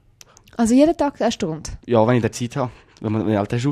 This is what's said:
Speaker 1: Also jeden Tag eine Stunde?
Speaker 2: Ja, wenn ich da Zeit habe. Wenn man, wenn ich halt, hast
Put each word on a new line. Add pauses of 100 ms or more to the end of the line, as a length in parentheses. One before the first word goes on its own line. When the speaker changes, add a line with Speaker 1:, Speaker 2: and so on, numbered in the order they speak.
(560)
Speaker 1:
Also
jeden
Tag
eine
Stunde? (160)
Speaker 2:
Ja,
wenn
ich
da
Zeit
habe. (320)
Wenn
man,
wenn
ich
halt,
hast